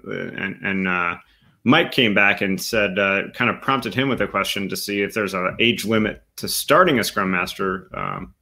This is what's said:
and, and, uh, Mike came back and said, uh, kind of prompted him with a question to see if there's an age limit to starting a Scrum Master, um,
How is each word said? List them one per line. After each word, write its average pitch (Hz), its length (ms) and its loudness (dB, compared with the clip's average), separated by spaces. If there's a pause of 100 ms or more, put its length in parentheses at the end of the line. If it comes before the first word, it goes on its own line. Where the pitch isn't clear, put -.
and, 95 580 -8
and, 95 240 -2
uh, 87 280 0 (480)
Mike 165 280 4
came 113 220 2
back 101 280 4
and 95 200 -2
said, 104 380 0
uh, 98 240 2 (100)
kind 120 160 0
of - 100 -2
prompted 120 360 -2
him 131 120 4
with 120 140 0
a 101 60 0
question 98 420 -2
to 92 80 -6
see 101 240 -2
if 98 140 -2
there's 98 180 -2
an 92 260 -2
age 117 240 2
limit 107 380 0 (140)
to - 120 -10
starting 156 520 4
a 101 40 2
Scrum 95 280 -2
Master, 92 640 -4
um, 95 480 -8